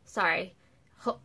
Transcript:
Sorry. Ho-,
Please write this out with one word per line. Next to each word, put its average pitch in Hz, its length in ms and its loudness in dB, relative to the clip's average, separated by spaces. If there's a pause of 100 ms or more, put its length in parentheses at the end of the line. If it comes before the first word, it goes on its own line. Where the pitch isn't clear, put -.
Sorry. 175 480 0 (500)
Ho-, 233 220 -2